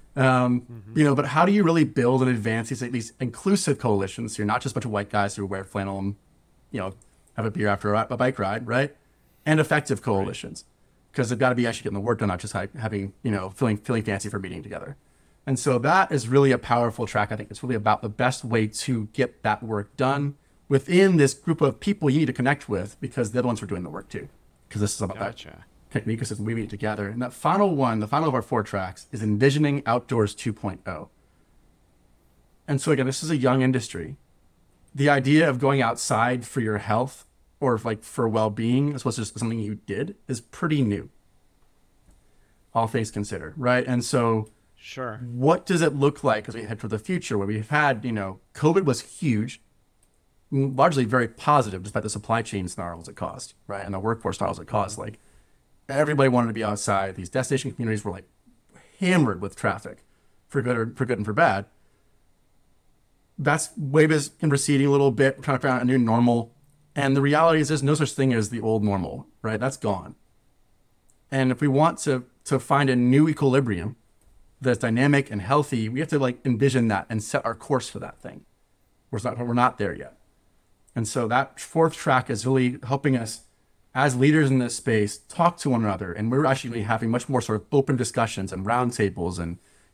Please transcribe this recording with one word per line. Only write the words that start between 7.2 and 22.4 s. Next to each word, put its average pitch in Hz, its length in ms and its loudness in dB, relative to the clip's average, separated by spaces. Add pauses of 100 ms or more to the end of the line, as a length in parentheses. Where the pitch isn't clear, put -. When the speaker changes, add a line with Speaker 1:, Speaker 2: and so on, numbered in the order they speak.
Speaker 1:
have 113 100 -4
a 104 60 -4
beer 104 160 -2
after 104 260 0
a, 113 160 0
a 123 60 -4
bike 127 240 -2
ride, 104 260 -4
right? 131 300 -2 (520)
And 156 120 4
effective 147 420 0
coalitions, 98 640 -4 (480)
'cause 120 180 -4
they've 120 80 -4
gotta 127 160 2
be 120 140 0
actually 110 160 -8
getting 104 100 -4
the 101 60 -6
work 113 180 -2
done, 110 80 -2
not 92 140 -2
just - 120 -10
ha-, 95 140 -4 (100)
having, 104 360 -6 (100)
you 123 80 -2
know, 98 200 -4
feeling, 107 260 0
feeling 113 260 -4
fancy 101 260 -4
for 101 120 -6
meeting 87 200 -10
together. 101 360 -12 (500)
And 135 100 0
so 131 220 2
that 165 320 2
is 127 160 -2
really 135 240 6
a 123 80 4
powerful 120 480 0
track. 104 240 0
I 110 60 -6
think 107 160 -12
it's - 100 -14
really 123 140 -4
about 107 260 2
the 117 60 -4
best 127 360 -2
way 113 220 0
to 110 460 -4
get - 320 -4
that 107 180 -2
work 107 340 -6
done 139 380 0 (340)
within 180 480 4
this 139 160 6
group - 280 -2
of - 180 2
people 196 320 0
you 135 80 4
need 156 80 4
to 123 60 -2
connect 131 360 -2